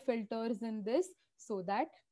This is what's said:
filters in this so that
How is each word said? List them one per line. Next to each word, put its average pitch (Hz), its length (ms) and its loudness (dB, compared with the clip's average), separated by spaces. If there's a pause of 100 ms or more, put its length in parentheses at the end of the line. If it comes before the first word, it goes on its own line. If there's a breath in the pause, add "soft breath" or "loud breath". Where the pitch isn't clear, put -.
filters 226 560 0
in 220 220 -4
this 285 260 2 (280)
so 190 340 -4
that 247 160 2 (240)